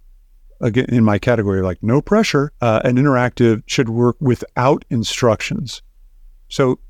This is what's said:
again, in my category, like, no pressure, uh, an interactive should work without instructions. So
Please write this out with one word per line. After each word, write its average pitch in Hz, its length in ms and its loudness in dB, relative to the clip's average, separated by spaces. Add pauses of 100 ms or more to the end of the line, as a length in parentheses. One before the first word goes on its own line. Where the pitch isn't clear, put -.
(600)
again, 123 260 0
in 123 160 2
my 104 160 2
category, 101 420 0
like, 92 220 -4
no 123 180 2
pressure, 151 600 0
uh, 113 240 2
an 123 100 0
interactive 123 680 2
should 120 240 -2
work 120 320 0
without - 680 0
instructions. - 920 -2 (640)
So 131 320 0 (100)